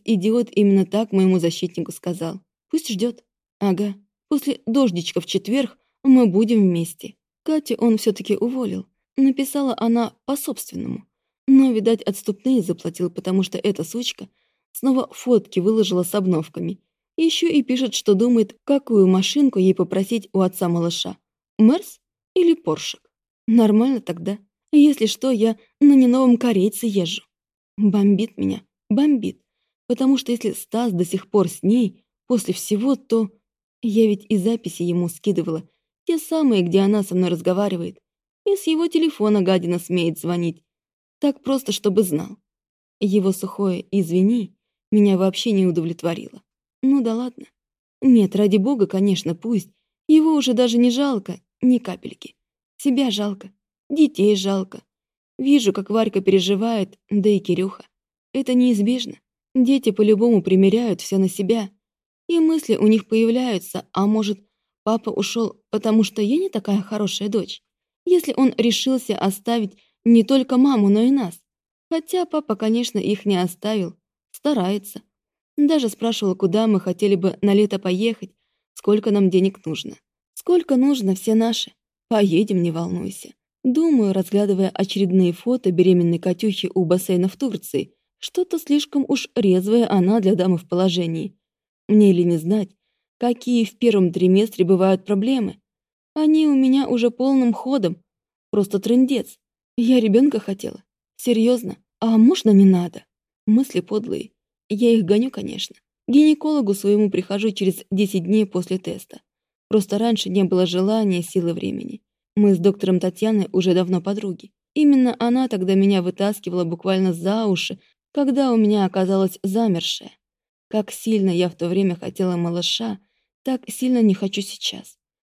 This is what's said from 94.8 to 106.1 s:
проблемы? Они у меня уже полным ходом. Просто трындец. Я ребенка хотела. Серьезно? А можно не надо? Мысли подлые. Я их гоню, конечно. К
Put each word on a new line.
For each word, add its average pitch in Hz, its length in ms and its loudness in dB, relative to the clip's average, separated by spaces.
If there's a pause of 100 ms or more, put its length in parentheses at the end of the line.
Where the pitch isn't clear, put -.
проблемы? 214 520 -2 (560)
Они 311 340 2
у 285 80 2
меня 262 320 2
уже 240 240 0
полным 254 400 0
ходом. 214 460 -4 (540)
Просто 202 280 -2
трындец. 247 580 0 (380)
Я 247 240 2
ребенка 226 400 4
хотела. - 440 -10 (340)
Серьезно? 233 580 0 (240)
А 226 180 0
можно 226 340 4
не 196 120 8
надо? 180 400 2 (440)
Мысли 214 340 0
подлые. 214 500 -8 (380)
Я 233 220 2
их 226 120 4
гоню, 214 260 0
конечно. - 460 -12 (320)
К 226 40 -4